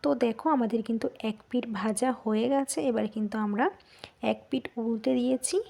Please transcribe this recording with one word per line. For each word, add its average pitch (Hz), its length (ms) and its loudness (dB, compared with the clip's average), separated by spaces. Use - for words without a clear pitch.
তো 294 60 0
দেখো 226 220 0
আমাদের 226 320 0
কিন্তু 226 180 -2
এক 214 80 -4
পিঠ 247 160 0
ভাজা 220 300 0
হয়ে 220 320 2
গেছে। 277 240 0
এবার 220 240 0
কিন্তু 214 220 -2
আমরা 208 200 2
এক 220 80 0
পিঠ 262 160 -2
উল্টে 233 440 0
দিয়েছি। 254 360 0